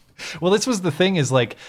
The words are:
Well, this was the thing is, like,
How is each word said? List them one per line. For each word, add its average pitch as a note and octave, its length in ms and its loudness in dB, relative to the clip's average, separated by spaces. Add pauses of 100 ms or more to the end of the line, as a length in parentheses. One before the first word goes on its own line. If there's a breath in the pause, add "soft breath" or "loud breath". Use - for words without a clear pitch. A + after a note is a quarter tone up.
(400 loud breath)
Well, F3 100 0
this G#3+ 160 2
was A#3 140 0
the F3+ 100 -2
thing G3 240 2
is, C#3 160 0
like, B2+ 260 2 (120)